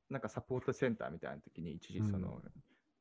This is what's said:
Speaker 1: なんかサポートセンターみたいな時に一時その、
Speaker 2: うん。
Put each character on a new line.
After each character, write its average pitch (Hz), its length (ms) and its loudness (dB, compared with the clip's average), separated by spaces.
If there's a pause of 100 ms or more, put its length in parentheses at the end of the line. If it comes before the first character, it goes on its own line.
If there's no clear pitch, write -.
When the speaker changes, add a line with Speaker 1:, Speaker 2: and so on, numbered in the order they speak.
Speaker 1:
な 139 100 -2
ん - 20 -2
か 107 80 -2
サ - 120 -2
ポ 127 160 0
ー 123 80 0
ト 131 80 6
セ 131 160 6
ン 113 80 4
タ 60 100 -4
ー 67 40 -2
み 82 80 -6
た 76 100 -4
い - 40 -2
な 73 60 -6
時 - 220 -14
に 80 140 -4
一 - 180 -10
時 98 60 -2
そ 104 200 4
の、 90 240 -2
Speaker 2:
う - 40 -14
ん。 - 40 -12 (500)